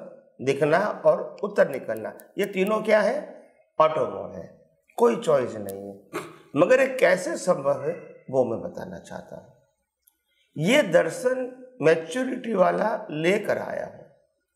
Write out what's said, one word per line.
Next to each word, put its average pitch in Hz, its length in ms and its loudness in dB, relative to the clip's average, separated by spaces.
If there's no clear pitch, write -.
दिखना 147 380 2
और - 380 2
उत्तर 196 260 2
निकलना, 110 440 -8
ये 196 100 0
तीनों 196 340 0
क्या 214 200 4
है? 233 160 0
ऑटो 151 280 2
मोड 95 280 -10
है, 85 140 -14
कोई 233 200 4
choice 127 400 0
नहीं 98 300 -8
है। - 380 -14
मगर 208 240 6
ये 262 160 2
कैसे 185 420 0
संभव 139 460 -2
है 160 100 -4
वो 127 140 2
मैं 110 160 -4
बताना 90 380 -12
चाहता - 360 -16
हूँ। - 1300 -14
ये 262 180 6
दर्शन 214 680 2
maturity 226 760 2
वाला 185 560 2
लेकर 160 480 0
आया - 260 -6
हूँ - 200 -18